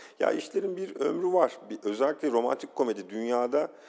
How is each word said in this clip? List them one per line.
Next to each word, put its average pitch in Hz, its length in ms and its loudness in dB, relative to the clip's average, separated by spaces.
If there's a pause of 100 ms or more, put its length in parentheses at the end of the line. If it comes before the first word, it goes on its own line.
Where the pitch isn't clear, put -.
(200)
Ya - 120 0
işlerin 196 460 -2
bir 190 180 -8
ömrü 165 380 0
var. 160 240 4 (120)
Bir, 107 140 -8
özellikle 135 480 0
romantik 127 440 0
komedi 104 340 0
dünyada 123 640 0 (180)